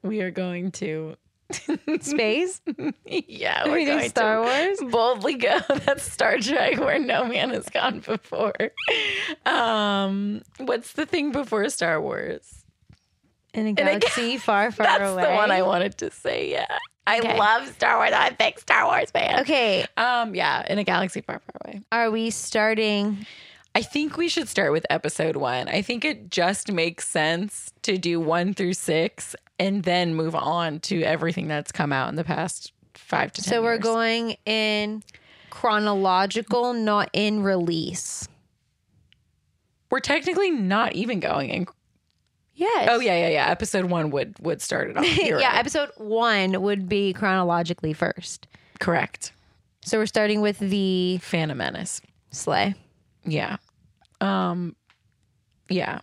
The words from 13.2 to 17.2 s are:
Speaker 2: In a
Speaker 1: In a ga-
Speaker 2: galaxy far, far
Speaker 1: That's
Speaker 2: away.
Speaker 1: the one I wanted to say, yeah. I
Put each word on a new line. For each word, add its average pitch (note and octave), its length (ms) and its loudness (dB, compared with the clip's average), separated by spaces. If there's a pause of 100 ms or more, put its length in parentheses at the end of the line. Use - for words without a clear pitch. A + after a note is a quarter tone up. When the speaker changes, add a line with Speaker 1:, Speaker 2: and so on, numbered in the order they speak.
Speaker 2:
In A3 120 -2
a - 40 0
Speaker 1:
In - 20 0
a - 20 0
ga- F#3+ 100 2 (160)
Speaker 2:
galaxy A#3+ 380 0
far, G#3+ 320 2
far G#3+ 160 0
Speaker 1:
That's G3 260 4
Speaker 2:
away. F#3 120 0
Speaker 1:
the - 100 4
one G#3 160 4
I F#3 120 4
wanted F3+ 360 0
to - 120 -4
say, - 400 -4
yeah. - 160 -2 (400)
I A3+ 140 4